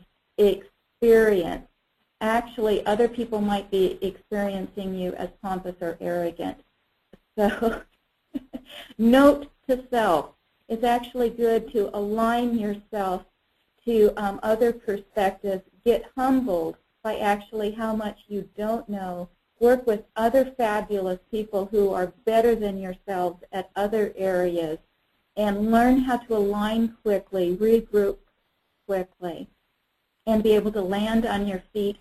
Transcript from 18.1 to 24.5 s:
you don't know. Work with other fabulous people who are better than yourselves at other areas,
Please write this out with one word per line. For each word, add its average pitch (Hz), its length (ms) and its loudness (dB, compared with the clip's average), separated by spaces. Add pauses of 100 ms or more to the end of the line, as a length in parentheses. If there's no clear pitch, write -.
you 202 280 -8
don't 220 320 -4
know. 185 400 -8 (300)
Work 247 280 4
with 208 180 0 (120)
other 233 280 4
fabulous 208 720 -2 (120)
people 208 400 -4
who 202 220 2
are 180 200 -2 (120)
better 226 300 4
than 202 240 -4
yourselves 185 640 -6 (100)
at 190 240 -6
other 208 400 0
areas, 180 600 -2 (580)